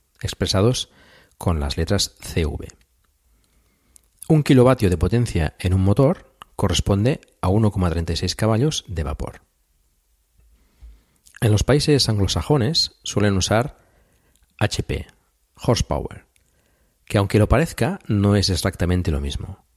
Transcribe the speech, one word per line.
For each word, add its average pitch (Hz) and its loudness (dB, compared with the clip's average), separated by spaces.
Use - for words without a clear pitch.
expresados - 0
con 82 -2
las 71 -4
letras 92 -2
C - -2
V. - -8
Un 156 4
kilovatio 123 4
de 87 2
potencia 90 0
en 87 0
un 95 4
motor 131 0
corresponde 104 0
a 87 0
uno 104 2
coma 92 0
treinta 82 -2
y - -2
seis 90 -4
caballos 113 0
de 82 -6
vapor. - -8
En 110 4
los 107 2
países 147 2
anglosajones 110 0
suelen 101 0
usar 107 -2
H - -2
P, - -6
horsepower, - -2
que - -2
aunque 101 2
lo 104 4
parezca, 156 0
no 101 2
es 92 0
exactamente 90 -2
lo 71 -2
mismo. 69 -8